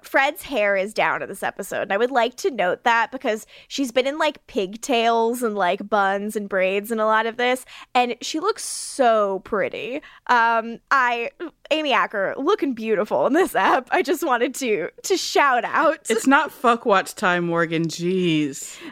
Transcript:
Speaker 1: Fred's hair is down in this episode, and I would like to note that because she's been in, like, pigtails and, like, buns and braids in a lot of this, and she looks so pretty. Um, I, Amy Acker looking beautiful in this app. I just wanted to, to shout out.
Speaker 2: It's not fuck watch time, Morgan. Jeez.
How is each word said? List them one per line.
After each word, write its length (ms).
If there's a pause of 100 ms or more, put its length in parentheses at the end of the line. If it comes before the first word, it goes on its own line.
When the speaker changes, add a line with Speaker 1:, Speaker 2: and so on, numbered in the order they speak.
Speaker 1:
Fred's 400
hair 340
is 160
down 300
in 40
this 140
episode, 400
and 100
I 60
would 140
like 240
to 160
note 320
that 280
because 360 (200)
she's 240
been 140
in, 140
like, 260
pigtails 960
and, 140
like, 340
buns 460
and 120
braids 440
in 80
a 80
lot 180
of 120
this, 280 (300)
and 260
she 180
looks 240
so 800
pretty. 520 (320)
Um, 500 (140)
I, 400 (400)
Amy 220
Acker 440
looking 380
beautiful 500
in 80
this 220
app. 340
I 140
just 200
wanted 300
to, 360 (120)
to 160
shout 480
out. 460
Speaker 2:
It's 160
not 240
fuck 340
watch 300
time, 320
Morgan. 400
Jeez. 880 (140)